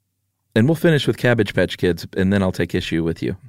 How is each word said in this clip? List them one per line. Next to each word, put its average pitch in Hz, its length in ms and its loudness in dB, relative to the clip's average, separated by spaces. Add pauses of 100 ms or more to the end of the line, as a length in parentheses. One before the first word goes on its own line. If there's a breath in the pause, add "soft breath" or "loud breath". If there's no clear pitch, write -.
(540)
and 113 140 4
we'll 160 80 2
finish 160 320 2
with 117 80 0
Cabbage 117 380 2
Patch 90 240 0
Kids, 87 280 0 (100)
and 95 160 2
then 101 100 2
I'll 92 100 0
take - 240 -4
issue 82 260 -2
with 82 200 -4
you. 64 140 -4 (120)